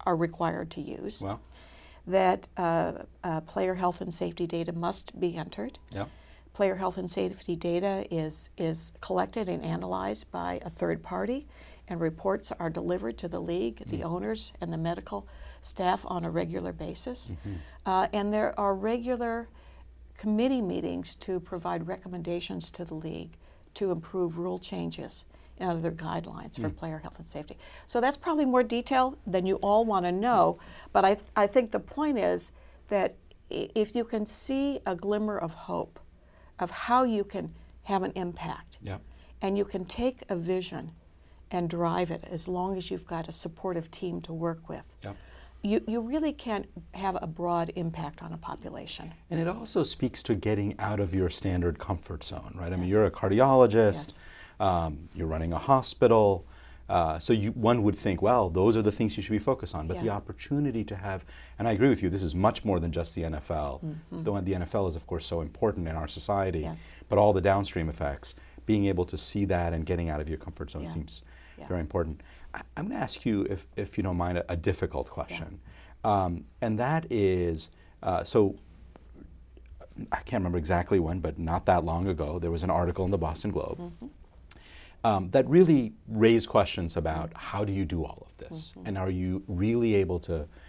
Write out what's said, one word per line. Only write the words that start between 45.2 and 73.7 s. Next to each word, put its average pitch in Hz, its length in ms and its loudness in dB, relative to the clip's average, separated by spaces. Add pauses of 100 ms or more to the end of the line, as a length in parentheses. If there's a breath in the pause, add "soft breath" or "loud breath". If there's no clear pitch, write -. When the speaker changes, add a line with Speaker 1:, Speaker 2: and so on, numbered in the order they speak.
Speaker 1:
you, 214 260 2
you 226 140 0
really 294 320 0
can 208 320 -6 (280)
have 190 280 -2
a 170 60 -6
broad 170 480 -2
impact 165 460 -6
on 165 120 -10
a 165 40 -10
population. 165 760 -12 (160)
Speaker 2:
And 165 100 0
it 165 80 2
also 202 360 0
speaks - 400 -2
to 117 120 2
getting 101 440 0
out 104 200 -2
of 92 140 0
your 92 160 2
standard 87 500 0
comfort 85 440 -6
zone, - 360 -12
right? 87 140 -4
I - 20 -2
mean, 90 80 -2
Speaker 1:
Yes. 92 80 0
Speaker 2:
you're 107 140 8
a 85 60 4
cardiologist, 113 1000 6
Speaker 1:
Yes. - 80 -16 (420 loud breath)
Speaker 2:
um, 82 560 0
you're 87 120 -2
running 80 260 0
a 78 40 0
hospital, 113 880 6 (420 loud breath)
uh, 85 320 2
so 120 140 2
you, 107 200 2
one 117 300 4
would 101 140 4
think, 92 240 0
well, 107 280 6
those 98 280 6
are 110 60 2
the 104 80 4
things 107 260 0
you 98 60 -6
should 92 80 -6
be 107 80 2
focused - 340 -2
on, - 140 -4
but 120 100 -2
the - 80 -4
Speaker 1:
Yeah. 104 100 0
Speaker 2:
opportunity 120 680 -4
to 104 120 -6
have, 95 300 -6 (320 loud breath)
and 110 100 0
I 113 40 4
agree 113 180 6
with 110 140 4
you, 90 60 2
this 95 140 0
is 78 120 -2
much 104 280 4
more 95 160 2
than 82 120 0
just 85 240 -4
the 82 100 -2
N 80 80 -4
F 73 160 -8
L. 76 340 -4
Speaker 1:
Mm-hmm. 160 400 -10
Speaker 2:
The 160 80 0
one, 98 140 -2
the 95 100 0
N 90 60 -2
F 87 140 -4
L 101 120 2
is, 82 80 -2
of - 120 -10
course, 82 180 -4
so 85 160 -2
important 87 460 -2
in 80 80 -4
our 80 120 -4
society, 95 520 0
Speaker 1:
Yes. 80 280 -6 (220 loud breath)
Speaker 2:
but 101 80 4
all 104 160 8
the 92 80 4
downstream 92 480 2
effects, - 460 -4 (320 loud breath)
being 104 180 4
able 92 200 2
to 95 120 -8
see - 280 0
that 87 280 2
and 80 120 -2
getting 85 240 0
out 76 120 -2
of 78 80 -6
your 78 80 -4
comfort - 340 -10
zone 73 120 -8
Speaker 1:
Yeah. 82 60 -8
Speaker 2:
seems 80 320 -8 (360 loud breath)
Speaker 1:
Yeah. 73 100 -16
Speaker 2:
very 90 140 -2
important. 82 400 -2 (320 loud breath)
I, - 80 -10 (160)
I'm 175 100 -6
gonna 247 120 -4
ask - 260 -6
you, 104 240 2
if, - 260 -6